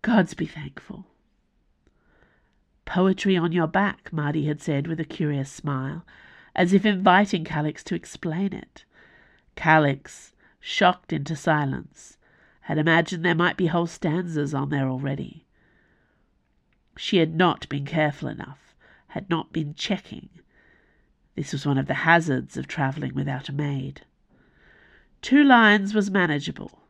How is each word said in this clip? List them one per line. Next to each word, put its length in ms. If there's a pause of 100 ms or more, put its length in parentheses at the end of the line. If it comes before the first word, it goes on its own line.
"Gods 320
be 120
thankful." 600 (1800)
"Poetry 500
on 160
your 160
back," 440
Mardy 340
had 140
said 280
with 100
a 60
curious 480
smile, 520 (520)
as 160
if 120
inviting 600
Calix 400
to 100
explain 580
it. 320 (680)
Calix, 760 (260)
shocked 540
into 240
silence, 800 (460)
had 160
imagined 460
there 100
might 220
be 120
whole 180
stanzas 680
on 160
there 180
already. 580 (1500)
She 220
had 180
not 320
been 160
careful 440
enough, 460 (340)
had 220
not 220
been 220
checking. 560 (1040)
This 160
was 120
one 140
of 80
the 80
hazards 640
of 100
travelling 480
without 340
a 40
maid. 520 (1160)
Two 220
lines 500
was 160
manageable. 800